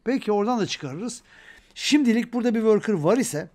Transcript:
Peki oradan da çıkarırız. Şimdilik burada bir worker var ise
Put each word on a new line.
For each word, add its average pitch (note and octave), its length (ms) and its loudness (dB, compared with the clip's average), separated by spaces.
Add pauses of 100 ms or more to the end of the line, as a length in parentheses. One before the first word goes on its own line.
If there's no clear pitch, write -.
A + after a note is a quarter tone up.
Peki A#3 280 -2
oradan G#3+ 280 0
da F3+ 60 -2
çıkarırız. D3+ 560 -10 (540)
Şimdilik A#3+ 580 2
burada A#3+ 220 0
bir A#3 40 0
worker A3 340 2
var F3+ 240 2
ise F3 380 -4